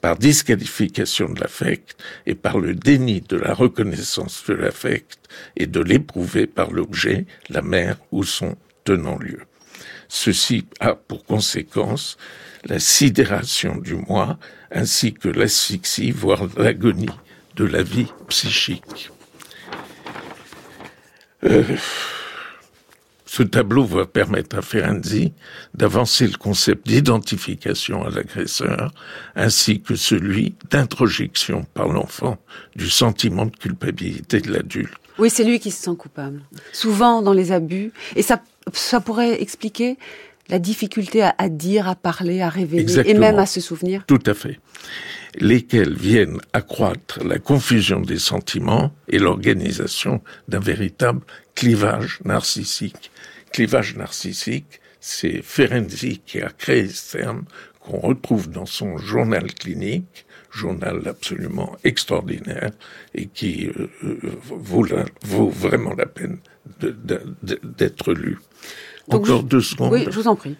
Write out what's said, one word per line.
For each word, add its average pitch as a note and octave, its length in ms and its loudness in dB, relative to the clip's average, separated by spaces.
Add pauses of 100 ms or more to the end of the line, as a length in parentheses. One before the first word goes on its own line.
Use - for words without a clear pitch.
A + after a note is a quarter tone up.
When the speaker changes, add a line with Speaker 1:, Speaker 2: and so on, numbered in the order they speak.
Speaker 1:
par E2+ 160 2
disqualification A2 1120 0
de - 100 -6
l'affect - 560 -6 (300)
et - 80 -2
par - 240 -2
le F2 160 0
déni B2+ 480 4
de - 160 -4
la - 160 -2
reconnaissance F#2 920 -2
de G#2 80 0
l'affect - 640 -4 (360)
et D#2+ 120 -2
de F2 120 -2
l'éprouver F#2 680 2
par E2 240 -2
l'objet, F2 560 -2 (220)
la - 120 -2
mère F2+ 360 0 (140)
ou G2 120 0
son F2+ 320 -4 (300)
tenant D#2+ 340 2
lieu. - 220 -10 (680)
Ceci - 560 0 (140)
a - 160 2
pour - 300 -16
conséquence - 920 -2 (480)
la - 140 -4
sidération - 1000 2
du - 180 -8
moi, G2+ 440 -2 (320)
ainsi - 420 0
que - 160 -4
l'asphyxie, - 800 0
voire G2+ 380 0 (100)
l'agonie A2 480 2 (500)
de G#2 100 0
la F2+ 180 0
vie G#2 240 0 (220)
psychique. - 800 -4 (2250)
Euh, - 200 6 (1600)
ce - 180 0
tableau A#2 420 4
va F#2 200 0
permettre F#2+ 520 0
à G2 40 -2
Ferenczi G#2 720 0 (420)
d'avancer A2+ 540 4
le F#2 80 0
concept - 500 0
d'identification G#2 1200 0
à D#2+ 40 -4
l'agresseur, - 840 -4 (440)
ainsi G#2+ 440 2
que - 160 -4
celui G2 600 0 (140)
d'introjection A#2 1040 0
par F#2+ 140 -2
l'enfant G2 500 -2 (380)
du F2+ 140 -4
sentiment G#2+ 560 2
de A2 100 -4
culpabilité F2+ 840 -2
de A#2+ 100 -6
l'adulte. - 420 -4 (240)
Speaker 2:
Oui, A3+ 120 6
c'est A3+ 160 2
lui A#3+ 160 2
qui G3+ 100 -6
se - 100 -10
sent F3 160 -4
coupable. C#3+ 440 -12 (320)
Souvent A3+ 480 4
dans G3 120 6
les F#3 200 4
abus, F#3 400 -2 (240)
et - 40 2
ça, - 220 2 (300)
ça - 260 0
pourrait A#3 420 0
expliquer A#3 560 -4 (520)
la F3+ 100 2
difficulté G#3 640 0
à, F#3 160 6
à G3 100 0
dire, F3+ 400 0
à F#3 80 -2
parler, F3+ 460 -2
à E3+ 80 2
révéler, E3+ 320 0
Speaker 1:
Exactement. C3 340 6
Speaker 2:
et G#3+ 40 8
même G#3+ 200 8
à G3 60 6
se F#3 160 -4
souvenir. F#3 460 -4
Speaker 1:
Tout C3 180 6
à G#2+ 80 2
fait. - 260 -8 (800)
Lesquels A2 560 4
viennent F#2+ 440 4 (120)
accroître - 720 -2
la F2+ 160 0
confusion G#2 600 4
des F2 180 -2
sentiments - 760 0 (140)
et F#2+ 120 2
l'organisation G2+ 1040 0 (280)
d'un G2 100 -2
véritable G#2+ 640 0 (340)
clivage A2 720 2
narcissique. - 840 -4 (420)
Clivage A2+ 420 2
narcissique, - 840 -8 (180)
c'est - 420 -6
Ferenczi - 840 0
qui - 160 -8
a F#2+ 80 -6
créé - 380 2
ce - 300 -10
terme - 260 -6 (360)
qu'on - 200 -8
retrouve A2 500 0
dans F2+ 160 -10
son F#2 320 -6
journal A2 560 0
clinique, G2+ 720 -6 (260)
journal - 540 -6
absolument - 800 -8
extraordinaire - 880 -2 (440)
et - 120 -6
qui, - 400 -4
euh, - 200 -6 (160)
euh, - 140 -6 (260)
vaut A#2 400 -2
la, - 220 -2 (180)
vaut G#2 260 2
vraiment - 440 -2
la - 120 -2
peine - 340 -10 (420)
de, - 80 -2
de, - 320 -6 (220)
de, G2 200 -6
d'être - 500 -2
lu. - 240 -4 (720)
Speaker 2:
Donc G#3 120 4
Speaker 1:
Encore C3 200 4
Speaker 2:
je C3 60 -6
Speaker 1:
deux B2 140 6
secondes. - 320 0
Speaker 2:
Oui, A#3+ 120 2
je G3+ 60 -4
vous G#3+ 160 0
en G#3+ 80 6
prie. C#3+ 240 -12